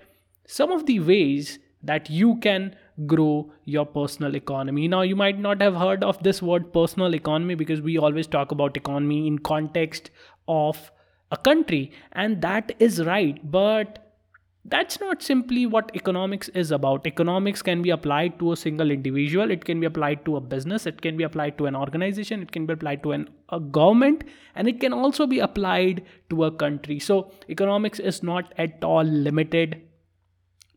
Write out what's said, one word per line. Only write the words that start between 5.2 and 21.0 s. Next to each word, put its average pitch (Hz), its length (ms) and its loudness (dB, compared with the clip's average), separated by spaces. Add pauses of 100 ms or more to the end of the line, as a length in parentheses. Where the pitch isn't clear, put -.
not 202 180 2
have 190 80 2
heard 190 260 0
of 196 220 0
this 190 180 2
word 175 300 0
personal 170 420 2
economy 160 420 -2
because 156 360 -2
we 165 60 2
always 156 420 0
talk 143 140 -4
about 143 240 0
economy 147 500 -2
in 151 100 0 (160)
context 156 580 -4 (360)
of 156 420 -2 (440)
a 147 40 -2
country, 262 520 2 (220)
and 202 300 -2
that 214 360 -2
is 208 280 4
right, 170 320 0 (120)
but 208 680 0 (480)
that's 294 340 -2
not 381 240 -4
simply 247 420 0
what 220 300 0
economics 190 540 -4
is 175 220 -2
about. 139 360 0
Economics 185 540 0
can 175 200 -2
be 175 80 0
applied 165 480 0
to 170 140 0
a 160 60 -2
single 151 340 0
individual, 143 580 0
it 180 140 -2
can 170 160 -2
be 165 60 0
applied 151 400 -2
to 156 100 0
a 139 60 -4
business, 135 440 -6
it 160 160 -8